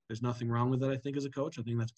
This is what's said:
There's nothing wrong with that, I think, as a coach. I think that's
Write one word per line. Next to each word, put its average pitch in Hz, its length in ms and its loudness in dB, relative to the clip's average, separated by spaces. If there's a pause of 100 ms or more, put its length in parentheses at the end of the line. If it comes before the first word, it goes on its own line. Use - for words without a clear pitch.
There's 113 140 -4
nothing 120 260 -2
wrong 120 220 4
with 127 100 4
that, 135 100 2
I 135 60 2
think, 139 200 -4
as 139 80 -2
a 139 60 -4
coach. 139 280 -2
I 120 40 -6
think 117 160 0
that's 113 200 0